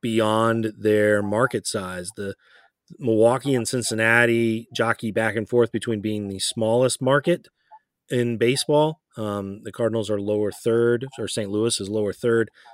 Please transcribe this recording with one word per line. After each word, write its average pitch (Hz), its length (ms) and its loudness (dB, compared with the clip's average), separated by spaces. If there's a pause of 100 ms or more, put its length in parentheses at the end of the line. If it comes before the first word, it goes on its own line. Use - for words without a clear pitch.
beyond 113 760 2
their 107 460 2
market 104 440 -2
size. 92 500 -8
The 101 180 -8 (640)
Milwaukee 120 560 4
and 117 120 0
Cincinnati 117 1080 2
jockey 113 360 -2
back 110 260 -2
and 110 120 -6
forth 120 240 2
between 110 300 -4
being 104 260 -4
the 95 120 -8
smallest 117 600 0
market 143 480 0 (600)
in 120 260 -2
baseball. 147 640 2 (160)
Um, 104 460 -6
the 107 100 -14
Cardinals 110 380 -2
are 104 100 -2
lower 104 320 -2
third, 117 540 0 (120)
or 107 100 -6
Saint 104 220 -6
Louis 110 300 0
is 98 80 -6
lower 104 240 -2
third, 113 380 0 (240)